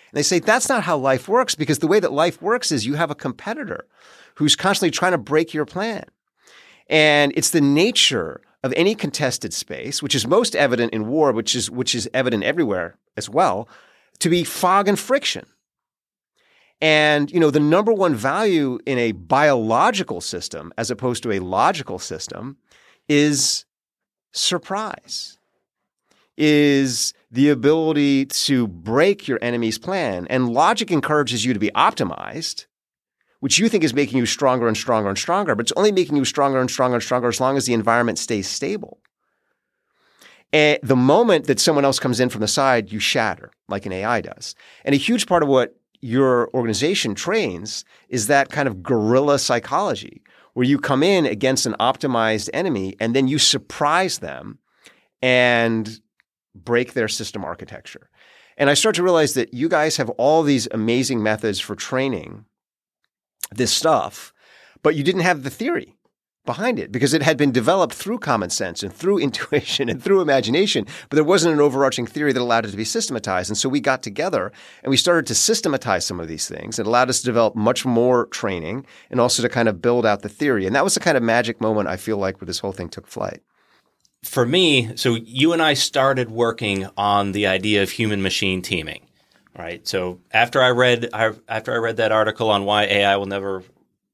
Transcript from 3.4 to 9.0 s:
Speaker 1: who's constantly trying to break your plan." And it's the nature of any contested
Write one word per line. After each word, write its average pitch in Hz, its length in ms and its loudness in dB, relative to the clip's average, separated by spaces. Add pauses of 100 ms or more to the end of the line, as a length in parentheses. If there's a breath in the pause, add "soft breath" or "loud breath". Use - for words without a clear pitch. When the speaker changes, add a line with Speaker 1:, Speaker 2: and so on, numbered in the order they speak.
Speaker 1:
who's 147 200 2
constantly 190 360 0
trying 180 220 0
to 170 40 0
break 147 340 -2
your 151 140 -4
plan." 214 400 -8 (840 soft breath)
And 147 480 4
it's - 140 0
the 165 120 2
nature 139 760 2 (240)
of 131 140 -2
any 196 160 2
contested 147 580 -4